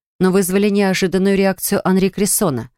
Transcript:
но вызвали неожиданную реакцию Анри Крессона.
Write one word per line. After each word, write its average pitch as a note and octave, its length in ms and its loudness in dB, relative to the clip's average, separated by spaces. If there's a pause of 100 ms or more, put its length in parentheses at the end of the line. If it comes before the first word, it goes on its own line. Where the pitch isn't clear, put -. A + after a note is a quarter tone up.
(200)
но F#3 100 4
вызвали G3 380 0
неожиданную G3 680 0
реакцию G3 500 -2
Анри F#3+ 240 2
Крессона. D#3 680 -4